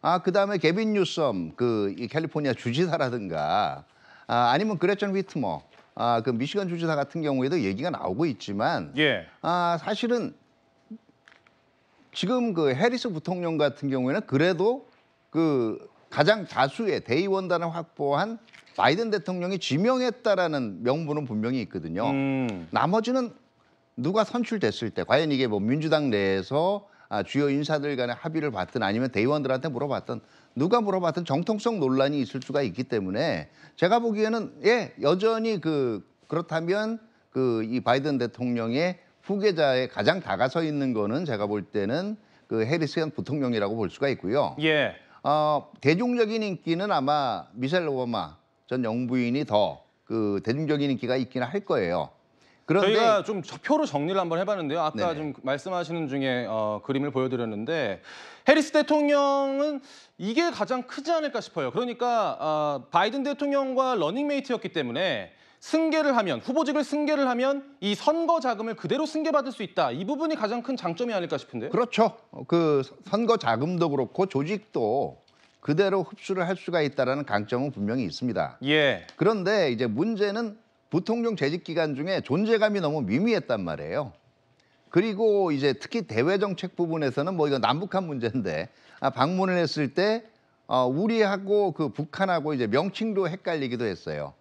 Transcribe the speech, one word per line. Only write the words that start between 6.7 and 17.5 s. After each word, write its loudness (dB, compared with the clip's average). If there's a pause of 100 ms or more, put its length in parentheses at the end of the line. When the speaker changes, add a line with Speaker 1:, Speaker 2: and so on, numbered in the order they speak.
Speaker 1:
같은 -2
경우에도 0
얘기가 -2
나오고 -2
있지만, -2
Speaker 2:
예. 2 (160)
Speaker 1:
아, 0
사실은 -2 (1800)
지금 0
그 4
해리스 0
부통령 -4
같은 0
경우에는 0
그래도 2 (420)
그 0 (200)
가장 2
다수의 0
대의원단을 0